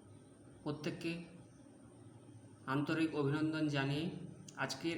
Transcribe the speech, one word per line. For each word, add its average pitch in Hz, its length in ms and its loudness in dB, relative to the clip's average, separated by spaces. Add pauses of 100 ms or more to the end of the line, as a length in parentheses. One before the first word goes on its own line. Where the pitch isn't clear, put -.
(600)
প্রত্যেককে 165 520 -2 (1500)
আন্তরিক 156 480 4
অভিনন্দন 156 540 4
জানিয়ে 143 360 4 (520)
আজকের 156 420 0